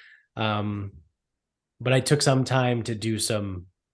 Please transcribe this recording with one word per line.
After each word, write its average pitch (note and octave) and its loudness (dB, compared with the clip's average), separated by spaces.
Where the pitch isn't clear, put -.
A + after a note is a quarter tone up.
Um, G#2 -2
but B2 0
I C3 6
took C#3+ 2
some C3 4
time B2 2
to A#2 -6
do G#2+ -2
some G2 -4